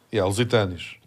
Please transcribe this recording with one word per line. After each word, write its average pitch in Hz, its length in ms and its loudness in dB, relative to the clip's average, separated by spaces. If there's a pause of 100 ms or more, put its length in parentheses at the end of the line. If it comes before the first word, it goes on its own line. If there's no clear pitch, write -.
(120)
E 110 80 0
há 92 60 2
lusitanos. 101 800 0